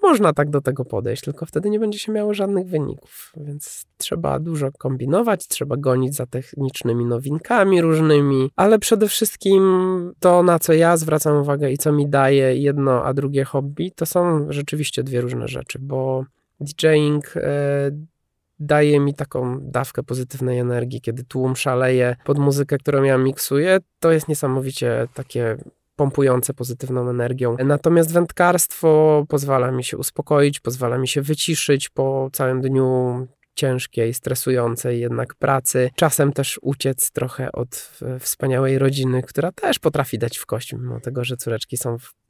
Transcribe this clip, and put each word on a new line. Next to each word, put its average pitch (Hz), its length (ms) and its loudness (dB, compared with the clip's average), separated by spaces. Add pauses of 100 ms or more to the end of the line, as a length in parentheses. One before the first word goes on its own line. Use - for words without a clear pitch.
można 214 300 4
tak 147 180 0
do 147 100 0
tego 131 240 -4
podejść, 117 380 -6
tylko 147 240 -8
wtedy 208 240 -4
nie 208 100 0
będzie 208 180 -4
się 214 140 -6
miało 208 220 -2
żadnych 196 320 -2
wyników. - 680 -6
Więc 147 500 -14 (120)
trzeba 143 420 -4
dużo 151 380 -4
kombinować, 139 720 -2
trzeba 139 280 -4
gonić 131 380 0
za 127 120 -6
technicznymi 127 800 -4
nowinkami 160 760 2
różnymi, 147 720 4
ale 214 220 6
przede 208 300 2
wszystkim 196 520 2 (600)
to, 180 220 6
na 175 160 6
co 165 140 2
ja 165 240 6
zwracam 156 400 2
uwagę 143 360 0
i 143 60 -2
co 151 140 2
mi 147 160 2
daje 135 480 4
jedno, 139 480 2
a 139 100 -2
drugie 139 300 -2
hobby, 143 460 -4
to - 160 -6
są 165 420 0
rzeczywiście 143 540 -4
dwie 127 180 -2
różne 123 280 -4
rzeczy, 131 300 -10
bo 131 460 -4 (360)
D 147 120 -10 (100)
J 156 140 4
ing, 147 400 0
e, - 40 -4 (1200)
daje 147 420 4
mi 143 140 0
taką 127 460 -6
dawkę 127 420 -6
pozytywnej 127 560 -4
energii, 123 420 -2
kiedy 120 240 -6
tłum 131 320 -2
szaleje 127 680 2
pod 143 140 0
muzykę, 143 400 2
którą 139 240 0
ja 135 160 4
miksuję, 139 600 2 (200)
to 165 140 4
jest 156 160 0
niesamowicie 131 840 -2
takie 120 420 -4 (400)
pompujące 135 580 0
pozytywną 123 560 -6
energią. 123 540 -2
Natomiast 160 480 2
wędkarstwo 165 1160 4
pozwala 135 440 0
mi 127 120 -4
się - 120 -6
uspokoić, 143 640 0
pozwala 123 380 -2
mi 131 100 -2
się 139 140 -2
wyciszyć 147 680 0
po 135 440 -2
całym 131 280 0
dniu 127 640 0 (280)
ciężkiej, 123 600 -2
stresującej 123 840 -2
jednak 120 340 -6
pracy. 131 640 0
Czasem 143 360 2
też - 300 -4
uciec 135 480 -2
trochę 127 420 -6
od 123 240 -8
w-, - 260 -16 (180)
wspaniałej 135 580 0
rodziny, 135 440 0
która 156 300 -4
też - 260 -4
potrafi 143 400 -2
dać 117 200 -4
w - 80 -10
kość, - 260 -6
mimo 120 280 -10
tego, 123 240 -6
że 123 120 -6
córeczki 117 400 -6
są 117 220 -6
w-, - 120 -20 (200)